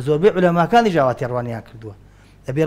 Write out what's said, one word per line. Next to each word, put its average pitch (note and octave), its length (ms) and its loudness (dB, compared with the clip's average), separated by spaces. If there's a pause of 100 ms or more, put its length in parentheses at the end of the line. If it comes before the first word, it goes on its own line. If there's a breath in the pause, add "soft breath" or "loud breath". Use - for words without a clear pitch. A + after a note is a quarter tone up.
زۆربەی D3+ 300 2
عولەماکانی F3+ 600 2
ژاواتی C3 300 0
هەڕوانیان A#2+ 420 -6
کردووە. A2 260 -16 (520 soft breath)
ئەبێ C#3 200 -2